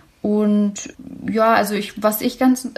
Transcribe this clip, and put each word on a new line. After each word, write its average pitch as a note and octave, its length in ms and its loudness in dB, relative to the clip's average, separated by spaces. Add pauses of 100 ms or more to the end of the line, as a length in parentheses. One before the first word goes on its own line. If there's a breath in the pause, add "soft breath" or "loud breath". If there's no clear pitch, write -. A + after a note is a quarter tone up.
(220 loud breath)
Und G#3 520 2 (560)
ja, A3 240 4
also G#3 200 0
ich, G3+ 280 -6
was G#3+ 180 0
ich - 180 -2
ganz, B3+ 400 2